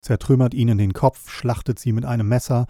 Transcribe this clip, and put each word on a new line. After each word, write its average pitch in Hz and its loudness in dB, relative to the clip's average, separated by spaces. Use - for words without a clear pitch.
Zertrümmert 127 2
ihnen 117 2
den 98 2
Kopf, - -2
schlachtet - -4
sie 120 -2
mit 117 -2
einem 117 -2
Messer, 120 0